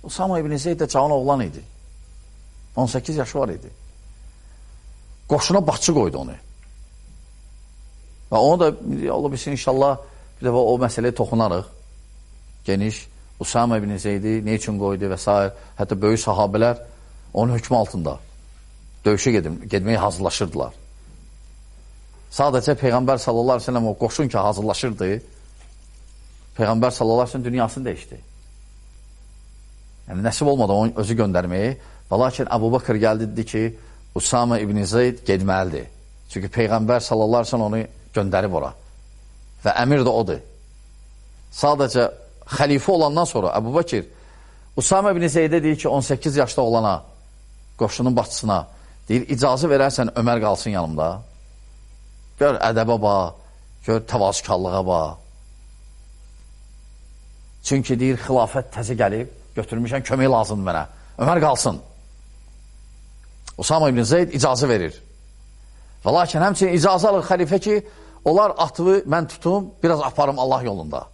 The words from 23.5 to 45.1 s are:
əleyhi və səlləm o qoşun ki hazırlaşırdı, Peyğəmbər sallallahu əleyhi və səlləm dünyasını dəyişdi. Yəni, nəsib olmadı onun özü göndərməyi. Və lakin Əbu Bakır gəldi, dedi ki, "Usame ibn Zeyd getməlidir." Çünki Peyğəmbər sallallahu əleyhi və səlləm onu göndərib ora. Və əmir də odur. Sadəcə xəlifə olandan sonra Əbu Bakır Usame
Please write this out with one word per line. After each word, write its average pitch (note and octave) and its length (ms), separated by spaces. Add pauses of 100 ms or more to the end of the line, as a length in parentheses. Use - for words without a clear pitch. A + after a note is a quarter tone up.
əleyhi A2+ 100
və B2+ 40
səlləm A#2 180
o G2+ 80
qoşun B2 340
ki A2+ 60
hazırlaşırdı, G2+ 720 (1500)
Peyğəmbər A2+ 400
sallallahu A#2 260
əleyhi A#2+ 80
və - 60
səlləm B2 100
dünyasını B2 440
dəyişdi. - 280 (1900)
Yəni, F#2 180
nəsib C#3+ 240
olmadı A#2+ 220
onun A2 200 (100)
özü A2 160
göndərməyi. F#2+ 580 (340)
Və F#2+ 100
lakin C#3 340
Əbu A2+ 180
Bakır A#2 300
gəldi, A2 300
dedi A2+ 140
ki, A2+ 320 (360)
"Usame A#2+ 480
ibn G#2 200
Zeyd A#2+ 440
getməlidir." F#2 600 (440)
Çünki F#2+ 180
Peyğəmbər A2+ 520
sallallahu A2+ 420
əleyhi A2 100
və - 20
səlləm A2+ 120
onu A2 200 (280)
göndərib G2 400
ora. C#2 180 (920)
Və G#2 180
əmir C3+ 240
də - 140
odur. B2+ 200 (1120)
Sadəcə C#3 580 (360)
xəlifə C#3+ 440
olandan D#3+ 340
sonra G2+ 240
Əbu A2 260
Bakır D#3+ 300 (720)
Usame G3 340